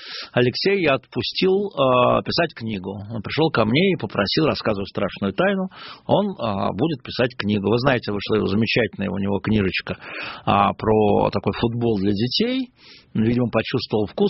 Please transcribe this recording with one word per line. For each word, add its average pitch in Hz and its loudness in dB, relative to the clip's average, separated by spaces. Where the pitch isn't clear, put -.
Алексей 147 2
я 139 2
отпустил, 185 -2
а, 123 4
писать 135 -2
книгу. 98 -6
Он 104 -8
пришёл 156 0
ко 117 2
мне 156 2
и 156 0
попросил, 104 0
рассказываю 107 0
страшную 98 -4
тайну, 190 0
он, 190 2
а, 101 -2
будет 135 -2
писать - -2
книгу. 101 0
Вы 120 4
знаете, 120 0
вышла 104 -2
его 98 2
замечательная 104 0
у 92 -4
него 98 -2
книжечка, 101 0
а, 101 4
про 104 2
такой 101 -2
футбол 117 0
для 98 0
детей. 226 -2
Видимо, 117 2
почувствовал 110 0
вкус, 202 0